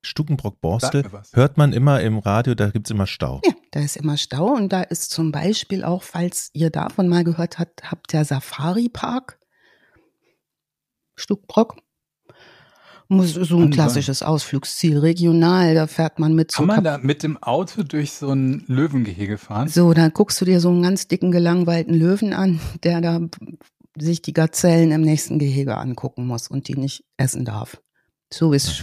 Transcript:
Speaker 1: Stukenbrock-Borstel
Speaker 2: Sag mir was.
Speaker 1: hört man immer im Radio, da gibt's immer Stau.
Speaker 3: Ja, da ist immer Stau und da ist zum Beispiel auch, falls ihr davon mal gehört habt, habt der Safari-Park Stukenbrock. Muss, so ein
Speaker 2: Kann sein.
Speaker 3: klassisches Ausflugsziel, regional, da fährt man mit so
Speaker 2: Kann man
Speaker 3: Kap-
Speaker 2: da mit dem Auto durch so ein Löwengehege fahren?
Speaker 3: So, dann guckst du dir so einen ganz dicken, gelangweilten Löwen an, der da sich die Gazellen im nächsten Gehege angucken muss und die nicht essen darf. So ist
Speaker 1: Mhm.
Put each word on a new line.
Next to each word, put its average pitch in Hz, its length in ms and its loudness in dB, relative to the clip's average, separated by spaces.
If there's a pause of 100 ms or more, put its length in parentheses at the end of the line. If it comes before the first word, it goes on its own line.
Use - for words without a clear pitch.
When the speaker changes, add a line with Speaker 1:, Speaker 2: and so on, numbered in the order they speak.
Speaker 1:
Stukenbrock-Borstel 131 1000 -2
Speaker 2:
Sag 92 80 -14
mir 98 60 -16
was. - 160 -20
Speaker 1:
hört 143 240 2
man 143 140 4
immer 135 280 4
im 110 180 0
Radio, 113 360 0
da 107 160 0
gibt's 107 200 -4
immer 101 160 0
Stau. 67 380 -6
Speaker 3:
Ja, 359 80 4 (180)
da 147 100 -4
ist 143 160 -4
immer 147 200 -4
Stau 147 360 -4
und 214 200 -2
da 180 100 0
ist - 280 -8
zum 160 220 -2
Beispiel 185 520 -4
auch, 180 180 -4
falls - 520 -8
ihr 160 160 0
davon 175 380 -2
mal 175 160 2
gehört 170 340 -2
habt, - 320 -10
habt - 220 -10
der 156 120 0
Safari-Park 226 1120 -4 (1800)
Stukenbrock. - 600 -2 (1300)
Muss, 180 260 4
so 175 60 -6
ein 180 60 0
Speaker 2:
Kann 170 140 4
sein. 156 100 8
Speaker 3:
klassisches 139 520 0
Ausflugsziel, 147 760 0
regional, 170 760 4
da 156 120 2
fährt 160 320 -2
man 160 160 2
mit 160 160 2
so - 80 -4
Speaker 2:
Kann 151 100 2
man 214 80 2
Speaker 3:
Kap- 208 80 2
Speaker 2:
da 147 140 -2
mit 139 240 -2
dem 156 200 -4
Auto 170 400 -2
durch 147 300 -4
so 139 200 -4
ein 135 340 0
Löwengehege 117 680 -2
fahren? 113 320 -6
Speaker 3:
So, 170 240 4
dann 160 220 4
guckst - 260 0
du 185 60 0
dir 185 120 4
so 175 120 2
einen 175 120 4
ganz 185 240 0
dicken, 180 240 0
gelangweilten 170 640 2
Löwen 190 380 2
an, 185 280 0 (220)
der 170 200 0
da 170 180 0 (760)
sich 160 260 -2
die - 100 -8
Gazellen 165 580 4
im 156 120 2
nächsten 156 360 0
Gehege 139 380 -2
angucken 127 500 -8
muss 117 220 -6
und 135 180 -8
die 135 100 -8
nicht 135 280 -6 (140)
essen 131 260 -2
darf. 107 360 -10 (520)
So 160 220 0
ist 139 140 0
Speaker 1:
Mhm. 156 40 -4 (100)